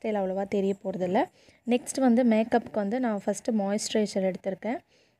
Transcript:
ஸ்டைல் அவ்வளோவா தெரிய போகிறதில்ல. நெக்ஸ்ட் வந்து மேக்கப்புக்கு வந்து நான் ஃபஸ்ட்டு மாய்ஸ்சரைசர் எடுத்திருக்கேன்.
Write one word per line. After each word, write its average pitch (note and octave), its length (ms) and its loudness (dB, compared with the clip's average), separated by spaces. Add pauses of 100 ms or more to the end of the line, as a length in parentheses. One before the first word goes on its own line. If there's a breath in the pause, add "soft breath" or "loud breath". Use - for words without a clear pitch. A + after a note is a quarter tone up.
ஸ்டைல் A3 140 -2
அவ்வளோவா G3 340 -2
தெரிய G3 260 0 (100)
போகிறதில்ல. F#3 400 0 (420 soft breath)
நெக்ஸ்ட் A#3+ 340 -2
வந்து B3+ 240 6
மேக்கப்புக்கு A3+ 600 2
வந்து A3 160 -2
நான் A3 260 -2
ஃபஸ்ட்டு G#3+ 320 -2
மாய்ஸ்சரைசர் G3+ 720 -2
எடுத்திருக்கேன். G3 460 -8 (420 soft breath)